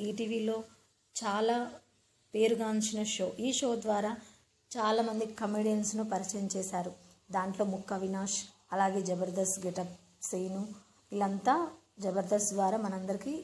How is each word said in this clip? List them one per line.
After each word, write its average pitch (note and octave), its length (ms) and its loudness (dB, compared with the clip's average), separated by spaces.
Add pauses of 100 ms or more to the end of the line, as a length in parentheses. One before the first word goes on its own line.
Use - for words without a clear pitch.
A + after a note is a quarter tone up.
ఈటీవీలో G#3+ 560 -2 (600)
చాలా A3 400 2 (800)
పేరుగాంచిన A3 680 2
షో. G3+ 220 0 (120)
ఈ A3+ 140 0
షో C4 240 2
ద్వారా G#3 360 0 (580)
చాలామంది A3 640 2
కమెడియన్స్‌ను G#3+ 680 2
పరిచయం G3 440 -2
చేశారు. F#3 440 -2 (380)
దాంట్లో F#3+ 340 0
ముక్క F#3+ 280 -2
అవినాష్, F#3+ 460 -2 (320)
అలాగే G3 320 4
జబర్దస్త్ F3+ 580 0
గెటప్ F3+ 340 -4 (280)
సీను, F#3+ 400 -2 (500)
వీళ్ళంతా G3+ 420 2 (460)
జబర్దస్త్ G3 540 2
ద్వారా G3 240 2
మనందరికీ G3 640 -4